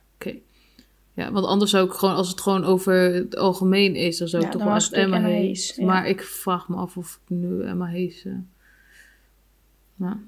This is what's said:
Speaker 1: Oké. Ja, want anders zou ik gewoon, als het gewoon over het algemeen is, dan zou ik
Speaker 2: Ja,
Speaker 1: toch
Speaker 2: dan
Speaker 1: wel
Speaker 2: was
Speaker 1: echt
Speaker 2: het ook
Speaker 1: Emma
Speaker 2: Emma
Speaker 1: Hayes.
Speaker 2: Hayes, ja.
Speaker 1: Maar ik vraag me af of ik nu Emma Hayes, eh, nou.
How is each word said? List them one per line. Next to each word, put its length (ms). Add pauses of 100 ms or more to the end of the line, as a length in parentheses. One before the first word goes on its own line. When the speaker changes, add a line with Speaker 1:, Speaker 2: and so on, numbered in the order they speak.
(140)
Speaker 1:
Oké. 220 (800)
Ja, 180
want 140
anders 240
zou 160
ik 60
gewoon, 220
als 140
het 120
gewoon 240
over 500
het 220
algemeen 580
is, 240
dan 100
zou 140
ik 60
Speaker 2:
Ja, 60
Speaker 1:
toch 100
Speaker 2:
dan 80
Speaker 1:
wel 80
Speaker 2:
was 120
Speaker 1:
echt 40
Speaker 2:
het 100
ook 80
Speaker 1:
Emma 120
Speaker 2:
Emma 20 (100)
Speaker 1:
Hayes. 80
Speaker 2:
Hayes, 300
ja. 80
Speaker 1:
Maar 220
ik 160
vraag 460
me 80
af 200
of 280
ik 120
nu 260
Emma 240
Hayes, 380
eh, 80 (1600)
nou. 220 (120)